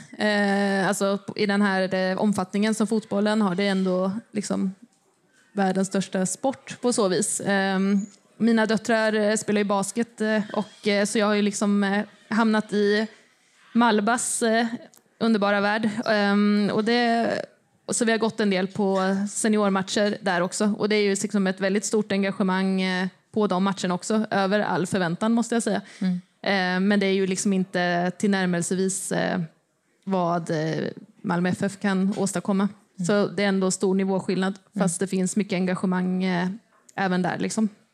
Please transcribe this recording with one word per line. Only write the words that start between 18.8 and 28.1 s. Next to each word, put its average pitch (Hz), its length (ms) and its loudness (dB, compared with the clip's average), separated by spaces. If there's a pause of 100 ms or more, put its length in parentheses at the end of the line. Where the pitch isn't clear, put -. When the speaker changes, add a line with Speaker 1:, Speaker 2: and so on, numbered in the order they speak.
Speaker 1:
seniormatcher 208 880 0
där 196 200 0
också. 214 380 0
Och 208 100 0
det 208 80 2
är 208 60 2
ju 202 80 2 (120)
liksom 202 240 0
ett 190 140 -2
väldigt 196 240 0
stort 214 280 -2
engagemang, 190 720 0
eh, 185 260 0 (240)
på 214 140 0
de 190 180 2
matcherna 185 300 -2
också. 220 360 -2
Över 196 300 2
all 180 260 -2
förväntan, 185 460 0
måste 233 220 0
jag 233 80 0
säga. 202 200 -2 (160)
Speaker 2:
Mm. 185 140 0 (300)
Speaker 1:
Eh, 190 460 0
men 208 120 4
det 196 60 0
är 190 60 2
ju 190 140 2
liksom 190 260 -2
inte 180 680 0